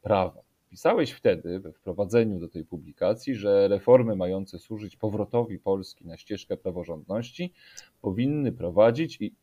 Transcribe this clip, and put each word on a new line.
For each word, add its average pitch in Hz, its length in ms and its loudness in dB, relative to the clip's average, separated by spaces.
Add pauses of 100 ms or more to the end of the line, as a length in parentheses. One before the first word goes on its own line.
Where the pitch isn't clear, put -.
prawa. 95 400 0 (280)
Pisałeś - 400 0
wtedy 90 500 0
we 80 120 -14
wprowadzeniu 101 680 0
do 85 80 -10
tej 78 160 -12
publikacji, 90 720 -4
że 101 340 4
reformy 113 480 6
mające 92 420 -4
służyć 104 380 -12
powrotowi 107 640 -2
Polski 98 480 -4
na 82 100 -14
ścieżkę - 400 -8
praworządności 90 960 -8 (480)
powinny 127 520 -2
prowadzić, 113 680 2
i 104 220 -8